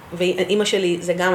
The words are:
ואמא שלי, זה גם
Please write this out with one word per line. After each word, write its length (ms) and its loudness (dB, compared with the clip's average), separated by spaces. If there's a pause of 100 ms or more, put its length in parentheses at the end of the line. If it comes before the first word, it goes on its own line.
(120)
ואמא 520 0
שלי, 360 0
זה 120 -2
גם 220 2